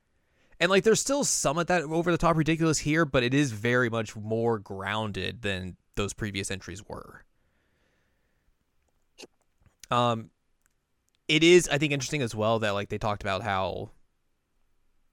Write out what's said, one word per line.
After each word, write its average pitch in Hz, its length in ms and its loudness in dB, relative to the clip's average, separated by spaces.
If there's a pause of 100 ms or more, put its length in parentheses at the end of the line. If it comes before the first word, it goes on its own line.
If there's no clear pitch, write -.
(600)
And, 180 120 2
like, 196 120 4
there's 220 160 4
still 277 240 -2
some 151 360 -2
of 165 80 -2
that 175 160 0
over 165 280 -2
the 165 60 2
top 165 180 2
ridiculous 160 440 2
here, 156 260 2
but 135 160 2
it 123 140 2
is 143 160 2
very 120 360 2
much 113 280 -4
more 113 420 0
grounded 98 840 -6
than 92 340 -4 (160)
those 101 200 -4
previous 98 360 -6
entries 95 380 -10
were. - 360 -16 (2750)
Um, 120 400 0 (960)
it 156 160 4
is, 170 260 8
I 143 80 0
think, 143 160 0
interesting 143 300 -4
as 113 100 -4
well 110 240 2
that, 107 140 0
like, 101 180 -4
they 107 80 -6
talked 104 240 -4
about 98 220 -4
how 98 480 -4 (1200)